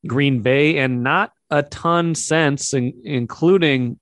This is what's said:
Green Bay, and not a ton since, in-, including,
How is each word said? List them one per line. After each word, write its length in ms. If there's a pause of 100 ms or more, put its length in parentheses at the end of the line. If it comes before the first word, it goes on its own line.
Green 360
Bay, 380
and 220
not 300 (180)
a 140
ton 500
since, 600
in-, 320
including, 960